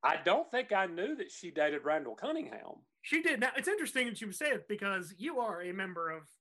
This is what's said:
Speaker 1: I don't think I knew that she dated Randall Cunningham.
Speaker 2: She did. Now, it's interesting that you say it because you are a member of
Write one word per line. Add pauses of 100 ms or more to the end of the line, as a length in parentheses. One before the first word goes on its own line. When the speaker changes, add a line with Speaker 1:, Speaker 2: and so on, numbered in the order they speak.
Speaker 1:
I
don't
think
I
knew
that
she
dated
Randall
Cunningham. (200)
Speaker 2:
She
did.
Now,
it's
interesting
that
you
say
it
because
you
are
a
member
of (180)